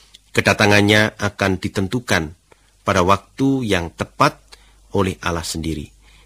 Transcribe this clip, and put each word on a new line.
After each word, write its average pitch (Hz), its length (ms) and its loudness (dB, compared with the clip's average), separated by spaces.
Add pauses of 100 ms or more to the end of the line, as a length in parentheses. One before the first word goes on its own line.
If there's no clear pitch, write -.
(360)
Kedatangannya 104 800 4
akan 101 360 -2 (120)
ditentukan 95 720 -4 (480)
pada 95 240 2
waktu 131 560 -2
yang 90 320 -2
tepat - 400 -2 (560)
oleh 92 320 -2
Allah 85 240 -4
sendiri. 80 480 -8 (300)